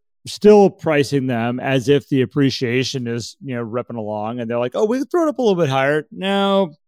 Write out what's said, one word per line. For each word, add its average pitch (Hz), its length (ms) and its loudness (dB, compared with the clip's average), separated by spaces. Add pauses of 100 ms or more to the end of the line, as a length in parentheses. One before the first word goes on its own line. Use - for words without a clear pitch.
(280)
still 202 440 6
pricing 143 560 0
them 123 320 -2
as 135 280 0
if 143 220 2
the 131 140 2
appreciation 127 840 -2
is, 117 340 -8
you 135 140 -10
know, 120 80 -6
ripping 117 340 -8
along, 107 440 -8
and 117 100 -6
they're 120 80 -4
like, 123 160 -2
"Oh, 214 120 0
we 240 120 0
can 277 80 -6
throw 339 220 -2
it - 20 -2
up 254 80 -6
a 262 60 -4
little 190 180 2
bit 147 80 2
higher." 139 420 0
No, 196 600 0 (140)